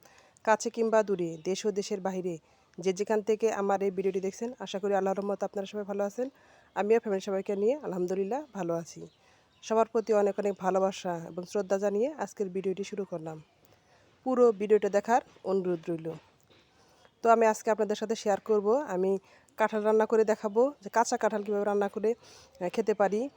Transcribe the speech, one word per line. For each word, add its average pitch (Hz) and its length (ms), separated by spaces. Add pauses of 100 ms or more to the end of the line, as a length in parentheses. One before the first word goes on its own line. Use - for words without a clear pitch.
(440)
কাছে 220 260
কিংবা 226 320
দূরে, 175 420
দেশ 190 220
ও 214 40
দেশের 196 300
বাইরে, 185 380 (400)
যে 185 140
যেখান 208 300
থেকে 220 300
আমার 196 300
এই 202 80
ভিডিওটি 190 300
দেখছেন, 214 380
আশা 196 200
করি 202 160
আল্লাহর 190 240
রহমতে 202 260
আপনারা 196 220
সবাই 208 180
ভালো 202 200
আছেন। 240 240 (460)
আমিও 214 260
ফ্যামিলির 196 200
সবাইকে 196 360
নিয়ে 220 260
আলহামদুলিল্লাহ 190 600 (120)
ভালো 170 200
আছি। 165 320 (560)
সবার 226 300
প্রতি 226 200
অনেক 202 260
অনেক 202 200
ভালোবাসা 185 680
এবং 170 180
শ্রদ্ধা 196 340
জানিয়ে 208 360
আজকের 208 340
ভিডিওটি 185 360
শুরু 202 200
করলাম। 160 380 (840)
পুরো 247 280
ভিডিওটা 202 360
দেখার 202 320 (240)
অনুরোধ 185 440
রইল। 160 240 (1120)
তো 233 80
আমি 226 160
আজকে 214 240
আপনাদের 208 260
সাথে 220 180
শেয়ার 196 260
করব, 208 340
আমি 196 440 (380)
কাঁঠাল 214 260
রান্না 220 240
করে 220 180
দেখাবো 220 480 (100)
যে 196 60
কাঁচা 240 280
কাঁঠাল 214 260
কীভাবে 202 220
রান্না 202 240
করে, 214 260
আহ, - 540
খেতে 214 260
পারি। 208 420